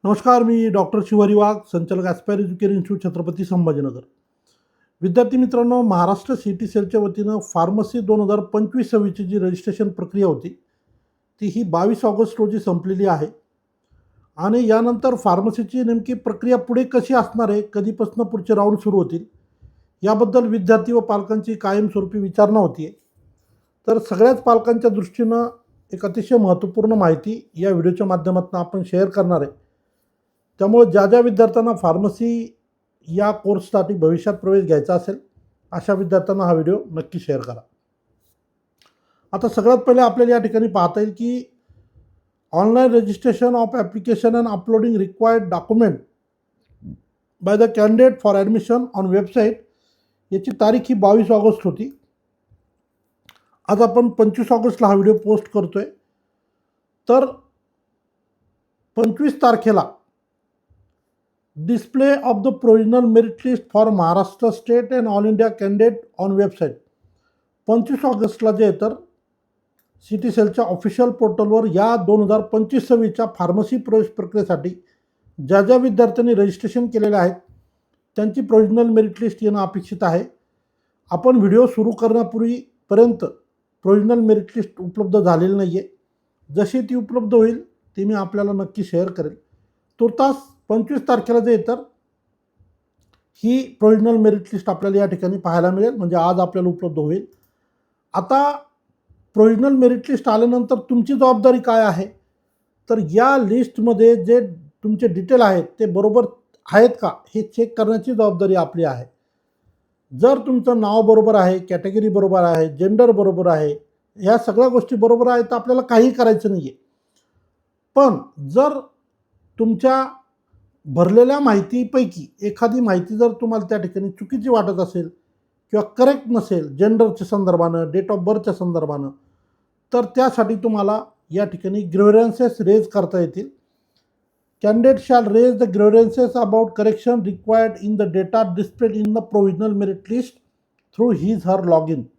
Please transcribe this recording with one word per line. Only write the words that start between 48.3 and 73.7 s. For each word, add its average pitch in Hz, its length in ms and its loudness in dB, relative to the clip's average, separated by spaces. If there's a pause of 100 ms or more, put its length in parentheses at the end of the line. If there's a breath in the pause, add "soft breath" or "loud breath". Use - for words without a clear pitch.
admission 226 580 0
on 190 200 -4
website 214 440 0 (760)
याची 196 180 -4 (100)
तारीख 220 280 2
ही 262 60 0
बावीस 202 360 4
ऑगस्ट 214 360 2
होती. 208 240 -6 (1800)
आज 208 140 2
आपण 240 260 2
पंचवीस 220 440 0
ऑगस्टला 220 360 0
हा 202 60 4
व्हिडिओ 202 240 4
पोस्ट 208 360 -2
करतोय. 196 300 -4 (1200)
तर 254 180 4 (1700)
पंचवीस 226 460 -2
तारखेला 220 440 2 (1700)
display 240 580 0 (160)
of 208 140 -2
the 262 100 0
provisional 226 580 4
merit 226 320 2
list 254 180 -2 (120)
for 214 160 4
महाराष्ट्र 185 640 0
state 233 420 -2
and 226 140 0
all 202 180 0
India 220 180 2 (140)
candidate 208 400 0 (180)
on 196 200 -2
website. 196 360 -2 (920)
पंचवीस 247 360 0
ऑगस्टला 220 460 -2
जे 208 140 0
आहे 196 160 2
तर 214 140 -4 (1160)
सीईटी 214 200 -4
सेलच्या 220 340 0
ऑफिशियल 208 460 -2
पोर्टलवर 220 640 0
या 220 200 2 (120)
दोन 214 160 4
हजार 208 200 2
पंचवीस 220 460 -2
सव्वीसच्या 226 380 0 (120)
फार्मसी 185 380 -2